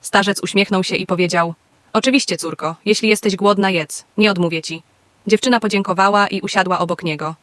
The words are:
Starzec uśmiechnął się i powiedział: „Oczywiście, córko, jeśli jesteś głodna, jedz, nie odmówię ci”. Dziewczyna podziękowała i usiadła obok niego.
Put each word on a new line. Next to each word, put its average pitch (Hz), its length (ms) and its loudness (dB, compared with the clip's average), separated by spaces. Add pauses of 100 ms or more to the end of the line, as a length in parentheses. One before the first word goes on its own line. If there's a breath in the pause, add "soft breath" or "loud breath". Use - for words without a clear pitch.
Starzec 196 380 2
uśmiechnął 190 440 0
się 190 120 -4
i 180 100 -2
powiedział: 175 480 0 (400)
„Oczywiście, 240 440 2
córko, 160 380 -6 (100)
jeśli 214 240 -2
jesteś 208 260 0
głodna, 196 340 2
jedz, 165 360 -6 (120)
nie 214 140 4
odmówię 170 300 -2
ci”. - 220 -10 (440)
Dziewczyna 226 320 2
podziękowała 202 680 2
i 196 140 -4
usiadła 185 380 -2
obok 175 240 -2
niego. 156 400 -6